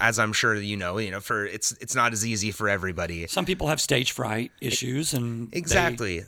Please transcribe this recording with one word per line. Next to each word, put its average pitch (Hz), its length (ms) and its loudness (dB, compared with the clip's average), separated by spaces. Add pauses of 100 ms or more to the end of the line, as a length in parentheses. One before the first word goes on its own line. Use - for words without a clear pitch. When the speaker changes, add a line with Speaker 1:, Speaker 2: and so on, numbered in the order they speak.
Speaker 1:
as 110 180 4
I'm 107 140 4
sure 113 220 4
you 104 200 -2
know, 92 220 -2
you 110 140 -2
know, 98 100 -6
for, 104 240 0
it's, 95 340 -2
it's 120 160 -8
not 120 160 4
as 110 140 0
easy 107 260 0
for 107 160 -2
everybody. 87 600 -2
Speaker 2:
Some 185 180 -2
people 185 220 0
have 151 120 2
stage 127 320 2
fright 117 480 -2
issues 127 540 -2
and 117 380 -2
they - 80 -8
Speaker 1:
Exactly. 123 680 2